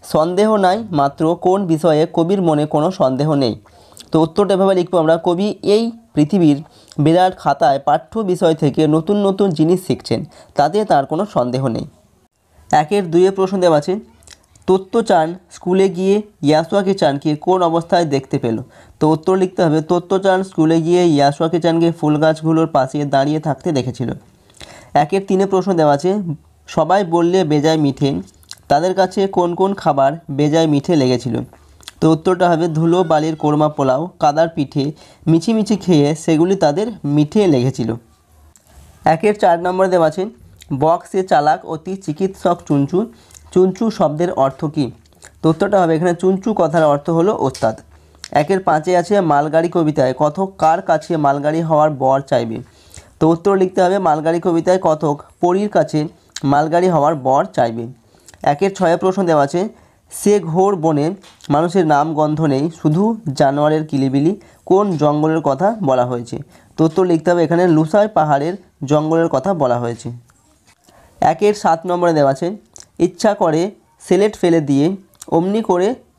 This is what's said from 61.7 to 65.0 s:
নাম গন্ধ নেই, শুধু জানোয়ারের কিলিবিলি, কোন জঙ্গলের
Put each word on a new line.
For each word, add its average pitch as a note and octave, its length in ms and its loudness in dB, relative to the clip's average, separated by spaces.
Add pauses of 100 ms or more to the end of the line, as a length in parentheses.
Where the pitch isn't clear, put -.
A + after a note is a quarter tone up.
নাম D3+ 260 0
গন্ধ D3+ 280 -2
নেই, C#3+ 280 0 (120)
শুধু G3 360 0 (160)
জানোয়ারের D3 540 0
কিলিবিলি, C#3 540 -2 (240)
কোন F#3+ 320 0
জঙ্গলের D3+ 440 0